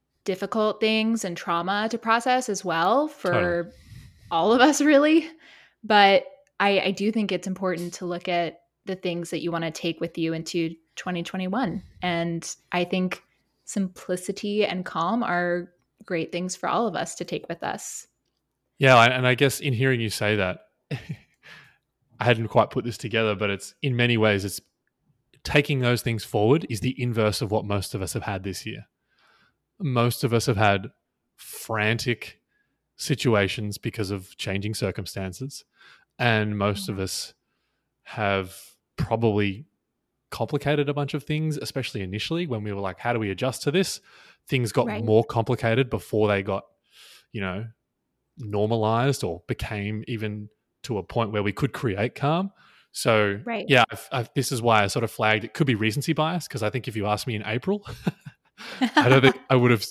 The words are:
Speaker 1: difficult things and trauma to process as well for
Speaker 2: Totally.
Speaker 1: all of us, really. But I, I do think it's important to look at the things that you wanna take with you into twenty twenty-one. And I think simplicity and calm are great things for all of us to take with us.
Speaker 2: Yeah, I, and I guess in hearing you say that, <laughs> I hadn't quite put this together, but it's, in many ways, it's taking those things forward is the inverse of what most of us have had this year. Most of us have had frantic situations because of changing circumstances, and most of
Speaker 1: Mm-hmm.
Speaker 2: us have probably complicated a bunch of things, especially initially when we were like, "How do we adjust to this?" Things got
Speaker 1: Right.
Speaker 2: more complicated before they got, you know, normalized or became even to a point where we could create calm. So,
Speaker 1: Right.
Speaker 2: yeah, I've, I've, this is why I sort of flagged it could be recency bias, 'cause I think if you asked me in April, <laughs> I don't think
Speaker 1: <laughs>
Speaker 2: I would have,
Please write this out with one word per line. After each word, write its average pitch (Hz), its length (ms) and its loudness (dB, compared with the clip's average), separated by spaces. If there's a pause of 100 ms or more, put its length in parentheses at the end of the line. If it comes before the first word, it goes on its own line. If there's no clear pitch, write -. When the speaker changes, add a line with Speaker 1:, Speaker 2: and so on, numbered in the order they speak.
(260)
Speaker 1:
difficult 208 540 -2
things 220 460 0
and 175 100 -6
trauma 185 540 -2
to 226 80 -2
process 240 520 0
as 196 140 -4
well 190 440 2
for 233 260 -4
Speaker 2:
Totally. 175 400 0 (580)
Speaker 1:
all 175 220 4
of 247 80 6
us, 277 200 6
really. 302 460 6 (560)
But 202 420 6 (340)
I, 202 220 4
I 196 100 0
do 202 200 -2
think 214 200 -2
it's 175 160 -4
important 180 480 -4
to 185 100 -10
look 175 220 -6
at 170 340 -2 (240)
the 190 100 -6
things 170 340 -6
that 170 120 -4
you 165 100 -4
wanna 165 200 -2
take 160 280 -6
with - 180 -6
you 160 160 -2
into 165 420 -4 (200)
twenty 180 280 -6
twenty-one. 190 600 -4 (180)
And 170 540 -4 (160)
I 180 120 0
think 185 400 -2 (420)
simplicity 196 1000 -2
and 185 180 -2
calm 180 380 -2
are 175 500 0 (320)
great 165 280 -4
things 180 240 -4
for - 120 -6
all 226 200 0
of 175 80 -4
us - 200 -4
to - 80 -10
take - 240 -8
with 165 160 -10
us. - 440 -10 (720)
Speaker 2:
Yeah, 131 160 8
I, 117 120 10
and 127 200 2
I 127 80 4
guess 135 240 2
in 139 140 -2
hearing 127 280 2
you 110 80 -2
say 107 280 0
that, 92 240 -2 (140)
<laughs> - 160 -18
I - 1300 -14
hadn't 113 220 2
quite 110 240 4
put 117 120 -2
this 117 140 -8
together, 110 380 0
but 101 160 0
it's, - 320 -8
in 131 120 0
many 120 220 4
ways, 107 280 4
it's - 140 -6 (840)
taking 147 360 2
those 123 220 2
things 113 240 -4
forward 113 440 2
is 110 100 -6
the 131 220 -4
inverse 110 400 0
of 104 100 -4
what 107 140 0
most 101 280 -4
of 98 80 -6
us 92 120 -6
have 113 100 -4
had 95 200 -6
this 95 220 -8
year. 107 220 -12 (920)
Most 123 440 0
of 117 100 0
us 117 140 2
have 113 100 2
had 101 300 4 (480)
frantic - 1040 -4 (560)
situations 104 840 0
because 101 340 -6
of 95 260 -8
changing 101 360 -4
circumstances, 98 920 -6 (540)
and 107 400 2
most 101 320 -2
of 101 60 -6
Speaker 1:
Mm-hmm. 95 80 -4
Speaker 2:
us - 300 -8 (680)
have 98 520 -2 (420)
probably 107 680 0 (640)
complicated 143 580 -2
a 143 40 -4
bunch 143 200 -4
of 147 100 -6
things, 156 340 -2
especially - 440 -6
initially 107 460 -4
when 110 160 -4
we 107 80 -6
were 98 100 -6
like, 95 180 -6
"How 120 140 -2
do 117 60 -2
we 107 120 -2
adjust 123 320 -4
to 147 80 0
this?" 180 280 -2 (480)
Things 123 240 0
got 120 160 2
Speaker 1:
Right. 107 160 -4
Speaker 2:
more 110 200 6
complicated 117 680 0
before 107 380 0
they 101 160 2
got, 98 220 -4 (640)
you 113 100 -8
know, 98 260 -4 (720)
normalized 110 840 0
or 87 240 -6
became 107 600 -6
even 104 420 -8 (340)
to 113 140 -4
a 92 60 -4
point 110 280 -2
where 104 120 0
we 101 80 0
could - 220 -4
create 107 420 -2
calm. 170 360 -2 (400)
So, 104 540 2
Speaker 1:
Right. 233 220 -6
Speaker 2:
yeah, 123 240 8
I've, - 200 -14
I've, 123 220 -4
this 131 180 -2
is 123 100 -2
why 113 220 6
I 101 40 2
sort 113 160 -2
of 110 80 -4
flagged 107 320 2
it - 100 -12
could 147 140 0
be 127 80 2
recency 110 380 -2
bias, 156 340 -2
'cause - 160 -6
I 107 60 0
think 120 180 -4
if 107 80 -10
you 104 100 -2
asked 104 220 -2
me 117 80 -2
in 104 100 -6
April, 185 400 -2
<laughs> - 1120 -8
I 196 140 6
don't 135 120 8
think 127 220 6
Speaker 1:
<laughs> - 60 -18
Speaker 2:
I 131 60 6
would 123 160 6
have, 110 200 4